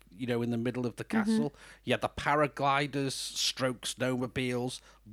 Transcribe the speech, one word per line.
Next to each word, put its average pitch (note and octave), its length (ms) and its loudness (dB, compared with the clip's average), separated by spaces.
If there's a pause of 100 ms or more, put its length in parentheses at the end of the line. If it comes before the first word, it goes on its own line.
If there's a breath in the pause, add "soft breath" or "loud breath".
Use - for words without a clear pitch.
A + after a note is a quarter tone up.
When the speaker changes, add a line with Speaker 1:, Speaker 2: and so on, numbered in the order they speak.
Speaker 1:
you A#2 180 -8
know, A#2+ 140 2
in A#2+ 100 0
the A#2+ 60 2
middle B2 280 0
of A2+ 120 -4
the - 80 -6
Speaker 2:
Mm-hmm. A3 120 0 (140)
Speaker 1:
castle, A3 240 2 (300 loud breath)
you B2 80 2
had - 80 0
the B2 80 0
paragliders, C#3+ 1040 0
stroke - 680 -2
snowmobiles, B2+ 1000 -2 (320 soft breath)